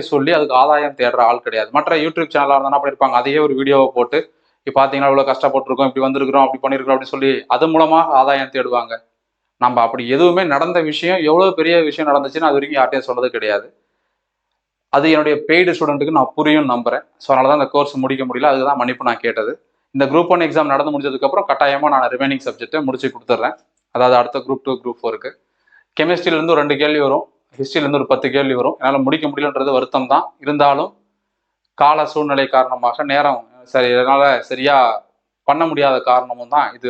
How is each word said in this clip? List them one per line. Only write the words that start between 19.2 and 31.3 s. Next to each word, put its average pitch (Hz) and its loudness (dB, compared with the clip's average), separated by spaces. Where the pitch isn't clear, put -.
கேட்டது. 113 -4
இந்த 135 0
குரூப் 175 2
ஒன் 165 0
எக்ஸாம் 143 0
நடந்து 147 -2
முடிஞ்சதுக்கு 139 -2
அப்புறம் 196 -2
கட்டாயமா 143 0
நான் 123 0
ரிமைனிங் 135 -4
சப்ஜெக்டை 123 -6
முடிச்சு 131 -6
கொடுத்துட்றேன். 117 -4
அதாவது 127 4
அடுத்த 120 -4
குரூப் 135 -6
டூ, 123 -4
குரூப் 120 -10
ஃபோருக்கு. 113 -8
கெமிஸ்ட்ரியில 170 0
இருந்து 165 0
ஒரு 147 4
ரெண்டு 147 0
கேள்வி 151 0
வரும், 139 0
ஹிஸ்டரியில 139 -4
இருந்து 143 0
ஒரு 131 -4
பத்து 135 0
கேள்வி 135 0
வரும். 131 -2
என்னால 135 0
முடிக்க 151 -2
முடியலன்றது 143 -4
வருத்தம் 127 -2
தான். 151 2
இருந்தாலும் 143 0